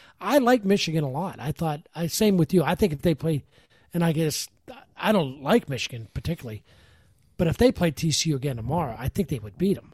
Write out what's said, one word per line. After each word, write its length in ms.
I 180
like 260
Michigan 400
a 60
lot. 280
I 140
thought, 420
I, 140
same 280
with 160
you. 120
I 100
think 180
if 100
they 120
play, 300
and 120
I 60
guess 380
I 160
don't 300
like 260
Michigan 460
particularly, 500
but 100
if 120
they 120
played 260
T 140
C 200
U 60
again 200
tomorrow, 420
I 100
think 200
they 100
would 180
beat 200
'em. 180